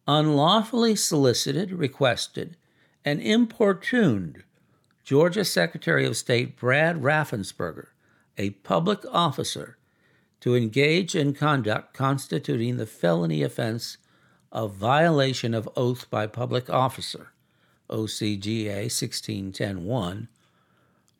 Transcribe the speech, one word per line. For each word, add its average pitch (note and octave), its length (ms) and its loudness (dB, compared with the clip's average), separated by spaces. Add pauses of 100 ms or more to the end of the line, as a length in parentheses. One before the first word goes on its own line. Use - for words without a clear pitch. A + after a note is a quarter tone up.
unlawfully E3+ 880 4
solicited, D3 760 0
requested, - 840 -2 (480)
and D3 160 -2
importuned G3+ 1200 2 (580)
Georgia F3 420 2
Secretary E3 600 0
of B2 100 -2
State B2+ 400 -2
Brad D#3 460 2
Raffensperger, B2 840 -2 (480)
a G2+ 140 -2
public F#3 500 0 (120)
officer, - 640 -2 (600)
to B2 160 2
engage C#3+ 580 2
in D3 180 2
conduct C3+ 640 0
constituting C3+ 840 -2
the A2+ 100 -4
felony E3 560 0
offense B2 560 -4 (520)
of A2 240 -6
violation C3 800 2
of A2+ 220 -4
oath B2+ 340 -2
by G#2+ 160 -2
public B2 420 -4
officer, - 640 -2 (560)
O A2 180 -4
C G#2+ 300 -4
G G#2+ 320 -4
A G2+ 200 -6
sixteen G2+ 640 -6
ten G2 320 -6
one, G#2 440 -4 (920)